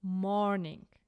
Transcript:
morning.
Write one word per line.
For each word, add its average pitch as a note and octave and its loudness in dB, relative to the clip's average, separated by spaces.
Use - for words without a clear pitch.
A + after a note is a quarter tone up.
morning. F#3+ 0